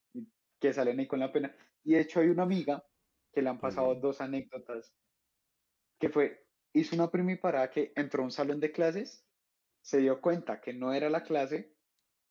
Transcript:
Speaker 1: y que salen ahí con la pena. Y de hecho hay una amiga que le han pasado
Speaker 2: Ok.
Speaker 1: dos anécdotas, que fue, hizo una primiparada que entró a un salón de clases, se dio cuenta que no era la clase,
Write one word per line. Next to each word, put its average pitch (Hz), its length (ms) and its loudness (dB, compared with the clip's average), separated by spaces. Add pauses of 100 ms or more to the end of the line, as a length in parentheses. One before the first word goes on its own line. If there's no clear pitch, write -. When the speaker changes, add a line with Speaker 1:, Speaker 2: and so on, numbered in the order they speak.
(140)
Speaker 1:
y 117 140 -12 (320)
que 139 140 4
salen 127 260 0
ahí 135 80 -4
con 135 120 -2
la 135 120 -2
pena. 139 240 -2 (280)
Y 156 100 4
de 160 80 6
hecho 156 180 0
hay 160 80 6
una 175 160 2
amiga 156 400 0 (480)
que 139 100 0
le 131 80 0
han 123 100 -6
pasado 131 340 0
Speaker 2:
Ok. - 20 -2
Speaker 1:
dos 135 260 -2
anécdotas, 131 720 -8 (1040)
que 156 100 0
fue, - 380 0 (260)
hizo 156 220 0
una 170 160 2
primiparada 180 600 0
que 143 260 -2
entró 143 260 -2
a 127 40 -2
un 123 40 -6
salón 143 300 -2
de 151 120 0
clases, 170 540 -2 (560)
se - 160 0
dio 131 220 4
cuenta 170 400 -2
que 123 140 -8
no 127 180 -4
era 147 180 0
la 160 140 0
clase, 151 520 -2 (540)